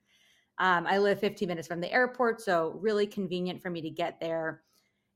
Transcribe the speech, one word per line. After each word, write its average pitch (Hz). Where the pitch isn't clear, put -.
Um, 175
I 185
live 202
fifteen 202
minutes 165
from 170
the 175
airport, 247
so 165
really 208
convenient 180
for 185
me 170
to 156
get 165
there. 160